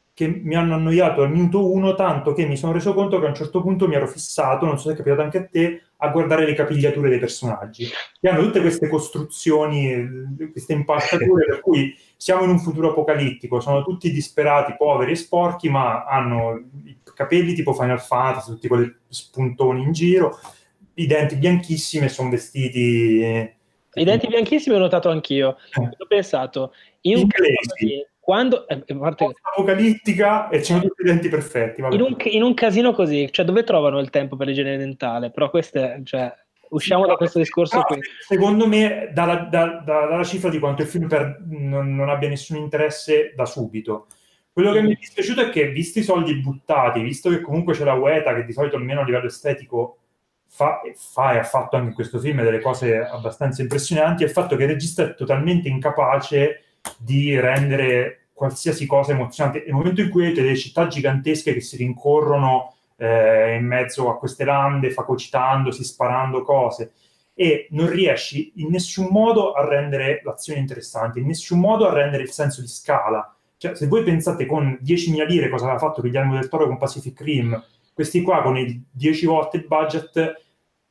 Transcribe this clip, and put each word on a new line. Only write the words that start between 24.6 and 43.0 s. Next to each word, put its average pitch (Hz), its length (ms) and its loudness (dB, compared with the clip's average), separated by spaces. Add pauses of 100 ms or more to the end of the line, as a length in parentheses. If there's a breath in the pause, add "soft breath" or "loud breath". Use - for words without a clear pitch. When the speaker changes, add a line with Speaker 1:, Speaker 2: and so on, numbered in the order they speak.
Speaker 2:
ho 190 40 4
notato 180 280 2
anch'io. 139 480 0 (220 loud breath)
Speaker 1:
Eh. - 20 2 (160)
Speaker 2:
Ho 190 100 -14
pensato, 135 680 -2 (280 soft breath)
in 196 120 2
un - 60 4
Speaker 1:
Inglesi. 190 340 4
Speaker 2:
caso - 160 -4
così, 139 380 -4 (120)
quando, 247 480 2
eh, 147 60 -2 (120)
a 139 100 -8
parte 151 280 -2
Speaker 1:
Post-apocalittica 202 1300 0
e - 100 2
c'hanno 180 220 2
Speaker 2:
Eh. 196 60 0
Speaker 1:
tutti 185 140 -4
i - 20 -4
denti 170 240 4
perfetti, 143 540 -2
vabbè. 196 120 0
Speaker 2:
In 202 80 2
un, 254 220 0
in 220 180 2
un 247 120 4
casino 233 380 2
così, 147 400 0
cioè, 180 120 0
dove 196 200 2
trovano 147 340 2
il 135 120 -4
tempo 139 260 -2
per 135 100 -4
l'igiene 139 300 -2
dentale? 123 540 -6
Però 139 200 -2
queste, 135 540 -2
cioè, 127 280 -6 (380)
usciamo 180 340 2
Speaker 1:
Sì, 180 40 2
Speaker 2:
da 180 80 2
questo 170 220 0
Speaker 1:
sì, 160 60 4
Speaker 2:
discorso 170 380 0
Speaker 1:
però - 40 0
Speaker 2:
qui. 143 160 0
Speaker 1:
se-, - 320 -6
secondo 208 340 4
me, 214 440 2
dalla, 170 240 2 (140)
da-, 165 340 0
da-, 151 220 2
dalla 170 180 0
cifra 180 260 -4
di 156 100 -4
quanto 143 220 -2
il 147 60 -4
film 165 200 -4
per-, 143 400 -2
non, 139 460 -4
non 139 140 0
abbia 143 200 -2
nessun 143 300 -8
interesse 151 760 0